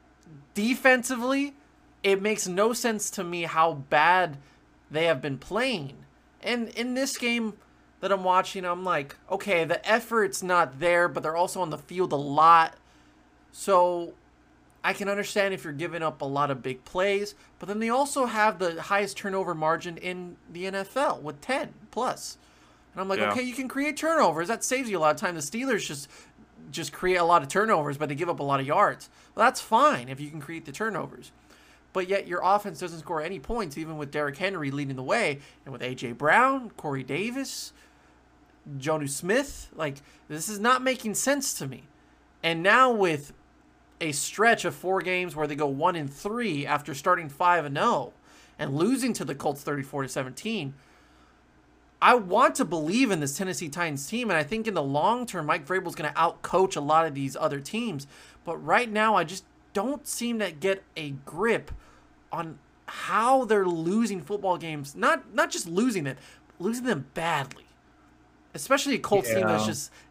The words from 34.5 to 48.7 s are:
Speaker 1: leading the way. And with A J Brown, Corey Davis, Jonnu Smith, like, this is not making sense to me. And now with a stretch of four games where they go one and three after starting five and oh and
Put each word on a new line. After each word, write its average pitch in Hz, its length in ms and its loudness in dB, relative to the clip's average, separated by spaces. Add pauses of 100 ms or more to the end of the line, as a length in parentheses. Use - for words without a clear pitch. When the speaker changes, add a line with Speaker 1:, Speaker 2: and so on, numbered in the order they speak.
Speaker 1:
leading 139 240 -4
the 127 80 -8
way. 160 360 0 (260)
And 135 80 -14
with 120 100 -12
A 127 100 -4
J 123 200 -8
Brown, 220 640 4
Corey 135 260 -6
Davis, 233 680 -6 (1040)
Jonnu 143 320 -2
Smith, 220 640 -2
like, 147 220 -4 (300)
this 160 220 -8
is 208 100 -6
not 247 240 4
making 247 320 -2
sense 277 400 0
to 143 120 -8
me. 127 160 -12 (600)
And 165 200 0
now 247 280 8
with 175 420 0 (680)
a 156 120 -2
stretch 208 520 2
of 170 80 -2
four 185 280 -2
games 180 340 -2
where 151 100 -2
they 147 100 -2
go 147 120 0
one 151 280 2
and 147 160 -6
three 202 540 -4
after 147 300 -2
starting 170 340 0
five 175 360 2
and 139 120 -4
oh 180 360 0 (440)
and 143 180 -4